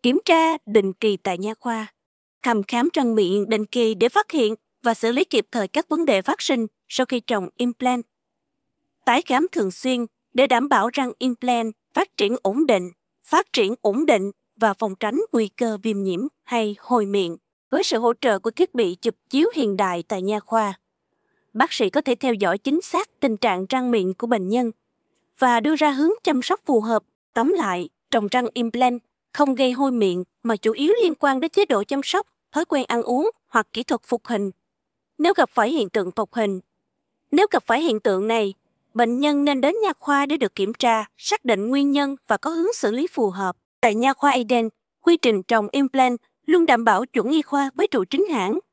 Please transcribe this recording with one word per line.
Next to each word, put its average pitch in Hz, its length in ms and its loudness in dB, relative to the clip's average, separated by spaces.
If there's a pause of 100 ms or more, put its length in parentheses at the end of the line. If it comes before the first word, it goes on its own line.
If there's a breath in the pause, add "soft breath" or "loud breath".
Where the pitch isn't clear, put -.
Kiểm 254 220 2
tra 320 320 4 (100)
định 196 260 2
kỳ 208 240 0
tại 180 220 -6
nha 208 160 -6
khoa. 226 320 -6 (560)
Thăm 226 200 0
khám 240 300 0
răng 240 220 0
miệng 202 340 2
định 214 160 0
kỳ 220 300 0
để 226 140 2
phát 415 220 0
hiện 226 240 0 (280)
và 226 120 0
xử 226 180 -2
lý 294 120 0
kịp 226 280 0
thời 208 160 -2
các - 200 -4
vấn 320 160 -2
đề 202 180 2
phát - 200 -4
sinh 233 240 -2 (220)
sau 254 180 -2
khi 240 140 -4
trồng 202 360 -4
implant. 247 500 -2 (1000)
Tái 247 180 2
khám 269 300 0
thường 202 180 -2
xuyên 247 360 -4 (280)
để 262 120 4
đảm 247 220 0
bảo 233 240 2
răng 254 260 -4
implant 240 560 -2 (200)
phát - 220 -4
triển 208 260 0
ổn 247 240 0
định, 185 240 0 (340)
phát 349 280 0
triển 214 300 0
ổn 240 240 0
định 202 240 2 (260)
và 208 180 0
phòng 202 260 -6
tránh 226 200 -2 (120)
nguy 220 160 0
cơ 220 340 -6
viêm 208 200 -2
nhiễm 190 180 -2 (240)
hay 214 340 -4
hôi 220 280 0
miệng. 190 300 -2 (340)
Với 330 120 0
sự 240 160 -2
hỗ 233 220 2
trợ 214 180 2
của 226 120 -4
thiết - 240 -2
bị 190 200 0
chụp 226 200 -4 (160)
chiếu 311 240 2
hiện 214 220 0
đại 180 320 -2
tại 190 140 -4
nha 208 180 -2
khoa, 214 380 -2 (760)
bác 226 200 0
sĩ 202 180 0
có 294 100 0
thể 254 140 -2
theo 247 200 -2
dõi 202 240 0
chính 294 220 -2
xác - 400 -6
tình 226 160 0
trạng 190 320 -2
răng 254 220 -2
miệng 190 240 0
của 240 120 -6
bệnh 208 220 0
nhân 233 220 0 (680)
và 240 220 2
đưa 294 160 0
ra 294 140 2
hướng 294 220 2 (120)
chăm 254 180 0
sóc - 240 -2
phù 247 140 2
hợp. 220 220 -2 (320)
Tóm 240 140 2
lại, 196 400 -2 (220)
trồng 214 200 0
răng 247 240 0
implant 240 480 0 (300)
không 277 220 2
gây 254 180 2
hôi 269 180 0
miệng 185 340 0 (180)
mà 226 140 0
chủ 220 160 0
yếu 294 200 0 (100)
liên 349 120 2
quan 269 260 0
đến 320 100 -4
chế 392 140 2
độ 214 200 0
chăm 277 180 -4
sóc, - 240 -2 (260)
thói 320 120 -2
quen 277 240 -2
ăn 233 140 0
uống 285 280 0 (180)
hoặc - 240 2
kỹ 240 100 -6
thuật 247 220 -2
phục - 220 -4
hình. 202 240 -2 (680)
Nếu 349 180 0
gặp 294 140 2
phải 233 200 0
hiện 254 180 -2
tượng 185 220 -2
phục - 240 -6
hình, 202 260 -2 (720)
nếu 370 200 4
gặp 269 160 0
phải 254 160 0
hiện 226 180 0
tượng 202 280 0
này, 220 260 -2 (400)
bệnh 240 240 0
nhân 285 260 0
nên 277 160 0
đến 294 220 2
nha 359 100 0
khoa 285 340 0
để 294 100 -2
được 247 180 -2
kiểm 202 200 -2
tra, 226 300 0 (120)
xác - 280 -4
định 214 240 0
nguyên 277 240 2
nhân 277 240 0 (100)
và 214 100 0
có 294 140 -4
hướng 339 220 0
xử 220 180 -2
lý 269 160 -2
phù 220 240 -2
hợp. 185 260 -6 (240)
Tại 214 140 2
nha 254 200 2
khoa 285 160 0
Eden, 240 380 0 (340)
quy 339 140 6
trình 214 260 2
trồng 214 300 0
implant 262 480 0 (260)
luôn 330 200 4
đảm 233 180 2
bảo 208 200 2
chuẩn 226 260 -2
y 311 120 2
khoa 277 320 -2
với 392 120 0
trụ 208 180 0
chính 349 220 0
hãng. 240 320 -2 (140)